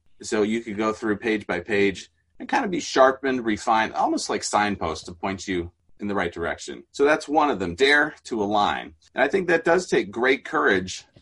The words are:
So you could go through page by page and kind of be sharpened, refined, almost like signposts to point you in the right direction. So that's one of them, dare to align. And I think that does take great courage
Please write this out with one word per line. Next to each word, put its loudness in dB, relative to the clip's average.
So 0
you 0
could -8
go 0
through -2
page -2
by -4
page 0
and -12
kind 2
of -4
be -2
sharpened, 2
refined, 0
almost -2
like -4
signposts -2
to -12
point -6
you -4
in -8
the -4
right -2
direction. -8
So 2
that's 2
one 2
of -2
them, -4
dare 4
to -2
align. 0
And 2
I 4
think 0
that 2
does 2
take 0
great 0
courage 0